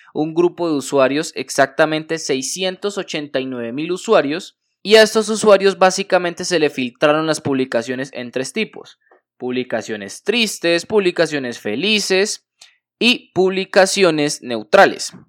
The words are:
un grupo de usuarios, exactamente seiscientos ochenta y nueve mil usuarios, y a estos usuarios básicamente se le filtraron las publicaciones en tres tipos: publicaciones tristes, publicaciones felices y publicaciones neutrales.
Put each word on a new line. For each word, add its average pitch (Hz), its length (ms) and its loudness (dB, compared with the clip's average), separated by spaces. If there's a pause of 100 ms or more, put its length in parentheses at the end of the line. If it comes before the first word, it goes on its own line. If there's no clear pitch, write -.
(140)
un 156 200 -4
grupo 175 340 0
de 156 80 0
usuarios, 139 600 0
exactamente 156 800 0
seiscientos 185 800 -6
ochenta 147 420 -6
y 131 60 -4
nueve 120 260 -8
mil 156 200 -8
usuarios, 180 680 0 (240)
y 202 140 2
a 220 80 10
estos 214 260 0
usuarios 196 480 4
básicamente 180 680 0
se 175 140 -2
le 147 140 2
filtraron 151 560 -2
las 156 120 -2
publicaciones 131 760 -4
en 120 180 -12
tres 131 200 -6
tipos: - 460 -8 (400)
publicaciones 117 840 -8
tristes, 196 640 -2
publicaciones 160 720 -2
felices 190 880 -2 (500)
y - 360 0
publicaciones 185 1080 2
neutrales. 120 720 2 (160)